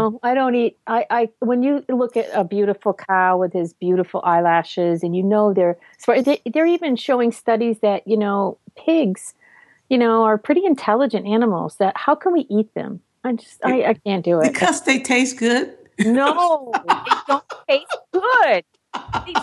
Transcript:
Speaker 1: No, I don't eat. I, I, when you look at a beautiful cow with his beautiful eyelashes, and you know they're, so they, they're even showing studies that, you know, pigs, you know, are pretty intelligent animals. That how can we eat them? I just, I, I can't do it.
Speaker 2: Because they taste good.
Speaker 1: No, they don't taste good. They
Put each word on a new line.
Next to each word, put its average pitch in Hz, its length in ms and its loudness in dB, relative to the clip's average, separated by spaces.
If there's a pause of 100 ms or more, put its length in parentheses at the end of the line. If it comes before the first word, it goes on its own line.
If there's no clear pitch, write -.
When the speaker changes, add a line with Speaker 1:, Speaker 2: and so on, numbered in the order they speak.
(120)
Speaker 1:
No, 233 120 -12
I 247 100 0
don't 262 200 0
eat. 233 240 0 (100)
I, 233 220 0
I, 233 200 0 (100)
when 247 240 0
you 277 240 0
look 247 300 -2
at - 160 -2
a 196 100 0
beautiful 202 500 -2
cow 185 440 0
with 180 160 -2
his 170 200 -2
beautiful 180 520 -2
eyelashes, 170 800 0
and 175 120 -2
you 185 80 -2
know 208 300 2
they're, 175 240 2 (200)
so - 240 0
they, 277 240 0
they're 311 220 0
even 339 300 0
showing 247 340 0
studies 226 480 -2
that, 202 260 0
you 214 120 0
know, 202 400 -2 (200)
pigs, 294 560 -2 (560)
you 262 80 2
know, 226 280 4
are 214 120 2
pretty 302 280 0
intelligent 240 600 0
animals. 202 500 0
That 196 180 0
how - 180 0
can 359 200 -2
we 330 160 2
eat 214 260 0
them? - 240 -10 (240)
I 247 100 -2
just, - 300 -12
I, 240 220 0
I 226 80 2
can't 196 300 -4
do 170 180 2
it. 156 100 2
Speaker 2:
Because 302 320 0
they 262 160 0
taste 262 380 0
good. 240 360 0 (260)
Speaker 1:
No, 277 720 0 (120)
they - 80 2 (320)
don't 277 180 -2 (260)
taste 285 280 -2 (140)
good. 370 520 2 (640)
They 359 180 -12